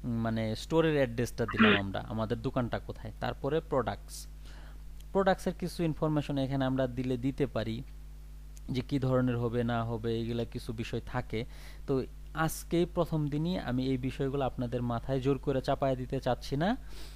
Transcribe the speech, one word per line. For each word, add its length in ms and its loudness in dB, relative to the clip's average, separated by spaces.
উম, 60 -2
মানে 460 2
স্টোরের 400 4
অ্যাড্রেসটা 500 2
দিলাম 400 4
আমরা, 140 -4
আমাদের 420 -2
দোকানটা 380 -2
কোথায়। 400 -8
তারপরে 400 -2
products, 680 -2
প্রোডাক্টসের 420 4
কিছু 300 -2
information 540 2
এখানে 280 2
আমরা 220 4
দিলে 300 0
দিতে 300 2
পারি, 360 -2
যে 120 0
কি 180 0
ধরনের 380 4
হবে 260 2
না 200 2
হবে, 360 0
এগুলা 260 0
কিছু 280 -6
বিষয় 320 -4
থাকে। 400 -4
তো 160 2
আজকেই 520 0
প্রথম 420 0
দিনই 320 0
আমি 260 0
এই 120 2
বিষয়গুলো 480 0
আপনাদের 360 -2
মাথায় 380 0
জোর 180 4
করে 240 0
চাপায় 340 2
দিতে 240 -2
চাচ্ছি 380 0
না। 200 2